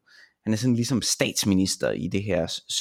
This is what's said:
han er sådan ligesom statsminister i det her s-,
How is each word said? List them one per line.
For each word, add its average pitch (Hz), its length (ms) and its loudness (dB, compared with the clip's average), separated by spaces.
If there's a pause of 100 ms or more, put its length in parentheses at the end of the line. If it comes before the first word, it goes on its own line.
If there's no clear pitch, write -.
(440)
han 110 80 -2
er 110 40 2
sådan 120 200 2
ligesom 117 260 0
statsminister 95 880 2
i 52 180 -4
det 98 140 -2
her 87 240 0
s-, - 340 -8